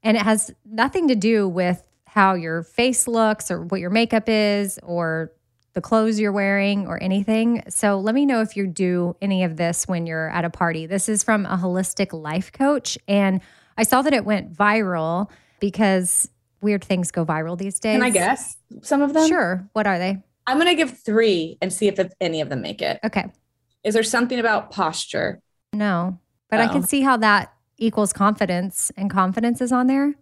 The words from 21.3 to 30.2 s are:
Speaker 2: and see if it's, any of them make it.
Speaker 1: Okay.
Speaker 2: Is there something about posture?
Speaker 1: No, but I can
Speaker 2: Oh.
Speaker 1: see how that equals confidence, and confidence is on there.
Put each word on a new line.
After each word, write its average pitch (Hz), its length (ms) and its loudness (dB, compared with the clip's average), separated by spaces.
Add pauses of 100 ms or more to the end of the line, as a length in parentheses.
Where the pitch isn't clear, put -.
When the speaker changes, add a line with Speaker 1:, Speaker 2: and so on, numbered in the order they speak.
Speaker 2:
and 185 120 -2
see 208 140 0
if 202 120 0
it's, 185 220 0
any 160 200 -2
of 147 80 -4
them 131 120 -4
make - 200 -8
it. - 220 -2
Speaker 1:
Okay. 220 220 -4 (580)
Speaker 2:
Is 214 100 -2
there 226 100 2
something 240 360 0
about 226 320 0
posture? - 720 -4 (320)
Speaker 1:
No, 185 440 -2 (320)
but 220 120 2
I 233 60 4
can 185 160 0
Speaker 2:
Oh. - 20 -2
Speaker 1:
see 277 160 0
how 262 160 4
that 214 340 2 (260)
equals 214 360 0
confidence, 196 840 0
and 196 160 -4
confidence 196 500 0
is 240 120 0
on 247 140 2
there. 277 340 2